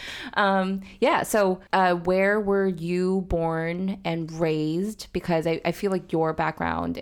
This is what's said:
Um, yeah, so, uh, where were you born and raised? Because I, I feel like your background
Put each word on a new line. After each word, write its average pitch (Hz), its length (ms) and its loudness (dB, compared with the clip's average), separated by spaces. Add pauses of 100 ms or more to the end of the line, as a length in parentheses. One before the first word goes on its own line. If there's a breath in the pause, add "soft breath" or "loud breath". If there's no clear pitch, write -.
(340 loud breath)
Um, 190 460 2 (200 loud breath)
yeah, 277 220 4
so, 190 380 2 (120)
uh, 185 220 4
where 190 460 2
were 196 260 2
you 185 600 0
born 165 760 -2
and 165 280 -4
raised? 160 800 -2
Because 170 340 0
I, 165 200 0
I 170 60 2
feel 196 180 -4
like 185 220 -4
your 160 200 2
background 165 680 -4